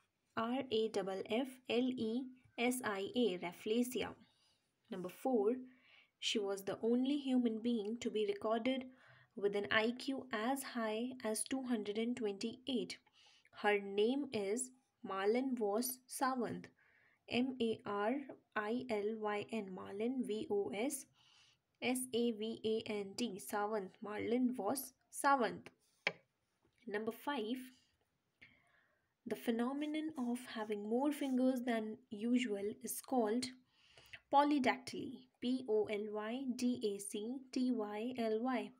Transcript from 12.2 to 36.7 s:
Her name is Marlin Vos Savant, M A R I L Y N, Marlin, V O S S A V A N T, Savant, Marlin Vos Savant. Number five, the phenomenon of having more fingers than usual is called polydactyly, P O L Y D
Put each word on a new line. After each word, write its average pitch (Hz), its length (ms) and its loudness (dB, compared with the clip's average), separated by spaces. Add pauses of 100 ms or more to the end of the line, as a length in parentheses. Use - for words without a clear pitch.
Her 208 180 6
name 214 520 2
is 214 380 -2 (320)
Marlin 220 540 2
Vos 220 500 0
Savant, 240 600 -2 (640)
M 254 320 2
A 226 240 0
R 208 300 2 (400)
I 220 340 -2
L 214 300 0
Y 208 320 -2
N, 202 200 -4
Marlin, 202 540 -2
V 214 240 -2
O 202 240 2
S 226 320 -2 (720)
S 254 200 0 (120)
A 233 200 4
V 220 320 -4
A 220 260 0
N 202 260 -4
T, 208 220 -2
Savant, 208 540 -2 (100)
Marlin 208 500 2
Vos 254 420 -2 (160)
Savant. 240 600 2 (1160)
Number 220 240 -4
five, 254 460 -4 (1700)
the 214 120 -6
phenomenon 285 840 -2
of 240 220 -2 (140)
having 214 340 -4
more 262 240 2
fingers 262 480 2
than 220 380 -2 (120)
usual 214 600 2 (100)
is - 180 -8
called 247 460 2 (840)
polydactyly, 269 880 4 (200)
P 254 280 0
O 214 160 4
L 214 280 -2
Y 220 300 -4 (140)
D 247 260 2